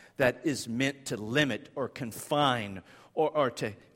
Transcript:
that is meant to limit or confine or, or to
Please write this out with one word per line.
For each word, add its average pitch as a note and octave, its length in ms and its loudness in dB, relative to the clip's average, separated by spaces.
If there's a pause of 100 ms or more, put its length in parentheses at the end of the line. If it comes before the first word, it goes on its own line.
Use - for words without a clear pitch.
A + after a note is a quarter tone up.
(180)
that B2+ 260 4
is C#3 240 -2
meant C3+ 400 -2
to B2+ 100 -4
limit A2+ 580 0
or B2+ 120 -4
confine A#2+ 960 -2 (320)
or, D#3 160 2
or C#3 220 2
to A2+ 200 -4 (240)